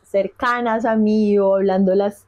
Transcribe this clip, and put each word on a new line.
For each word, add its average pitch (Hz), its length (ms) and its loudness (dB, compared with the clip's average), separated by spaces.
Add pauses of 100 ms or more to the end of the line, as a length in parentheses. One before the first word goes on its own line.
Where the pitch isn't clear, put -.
cercanas 226 840 -4
a 226 100 0
mí 214 440 2
o 196 160 2
hablándolas 196 720 0